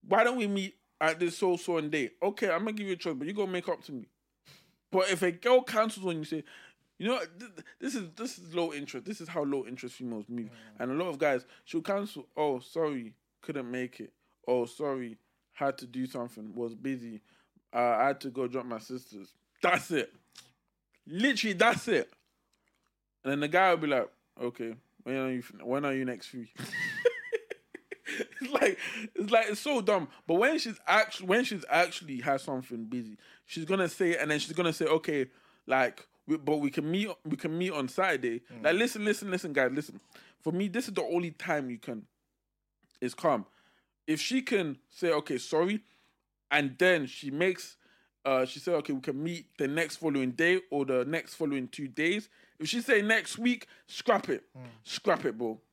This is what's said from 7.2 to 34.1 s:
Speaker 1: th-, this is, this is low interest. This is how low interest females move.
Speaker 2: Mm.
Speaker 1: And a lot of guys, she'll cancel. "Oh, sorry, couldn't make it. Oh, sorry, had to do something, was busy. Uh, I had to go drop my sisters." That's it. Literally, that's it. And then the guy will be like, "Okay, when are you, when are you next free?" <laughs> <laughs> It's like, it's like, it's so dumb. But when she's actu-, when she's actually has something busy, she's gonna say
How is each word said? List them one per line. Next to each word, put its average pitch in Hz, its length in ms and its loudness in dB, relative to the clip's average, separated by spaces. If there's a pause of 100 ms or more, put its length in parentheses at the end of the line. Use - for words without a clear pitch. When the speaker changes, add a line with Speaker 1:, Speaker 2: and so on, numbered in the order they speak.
Speaker 1:
th-, 220 100 -18 (140)
this 262 160 -4
is, 185 200 -6
this 247 220 -8
is 170 160 -18
low 165 200 0
interest. 143 320 -10
This 208 160 -8
is 160 60 -14
how 165 160 -2
low 139 220 0
interest 123 300 -10
females 117 320 -8
move. 117 200 -8
Speaker 2:
Mm. 113 40 -14 (280)
Speaker 1:
And 123 120 -2
a 135 40 -2
lot 180 140 0
of 143 80 -6
guys, 139 280 2 (200)
she'll 165 160 -4
cancel. 202 540 -4
"Oh, 143 240 0
sorry, 139 540 -4 (280)
couldn't 139 280 -6
make 127 300 -6
it. - 140 -12 (340)
Oh, 123 180 4
sorry, 127 520 -4 (360)
had 139 260 -2
to 131 80 -14
do 127 200 -4
something, 113 480 -8
was 117 200 -4
busy. 117 460 -8 (520)
Uh, 120 40 2 (220)
I 127 80 6
had 139 140 0
to 135 80 -6
go 127 180 -4
drop 123 180 -4
my 117 140 -6
sisters." 113 540 -14 (280)
That's - 300 2
it. 147 220 0 (960)
Literally, 214 460 0
that's 214 340 4
it. 180 240 2 (1120)
And 135 100 -2
then 143 80 -2
the 147 60 0
guy 185 220 6
will 170 80 6
be 156 100 -2
like, 127 220 2 (300)
"Okay, 117 360 -6 (280)
when 131 120 -6
are 131 160 -2
you, 123 120 -4 (200)
when 135 220 -2
are 139 80 0
you 131 120 -2
next 123 220 -8
free?" 117 300 -14
<laughs> - 40 -10 (1800)
<laughs> 254 100 -6
It's - 0 -
like, 240 280 2 (360)
it's 208 160 -2
like, 226 180 6
it's 208 120 -4
so 277 200 0
dumb. 190 260 2 (200)
But 165 80 4
when 262 240 4
she's 226 280 -6
actu-, 196 380 4
when 214 180 4
she's 208 260 -4
actually 160 520 2
has 135 220 2
something 127 420 -6
busy, 110 320 -8 (280)
she's 165 200 -8
gonna 185 240 2
say 175 220 2